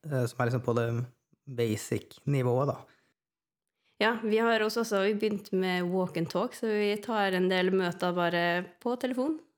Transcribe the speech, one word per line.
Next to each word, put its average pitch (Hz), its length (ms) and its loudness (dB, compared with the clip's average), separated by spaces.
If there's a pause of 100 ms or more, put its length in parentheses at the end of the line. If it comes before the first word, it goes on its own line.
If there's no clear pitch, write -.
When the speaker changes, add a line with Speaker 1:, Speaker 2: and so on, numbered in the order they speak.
Speaker 1:
Eh, 135 220 0
som - 120 -10
er 123 120 2
liksom 127 120 -2
på 120 120 0
det 117 300 -2 (420)
basic 117 800 -4
nivået, 131 400 2
da. - 100 -2 (1200)
Speaker 2:
Ja, 226 240 2
vi 220 140 2
har 226 240 4
også, 220 240 0
også, 202 180 2
vi 208 120 2
begynte 208 380 -2
med 185 380 0
walk 180 240 0
and 165 140 -2
talk, 233 240 -2
så - 140 -6
vi 208 340 2
tar 208 320 0
en 185 160 2
del 185 220 2
møter 180 440 0
bare 175 500 2 (140)
på 247 180 -2
telefon 262 420 -2 (180)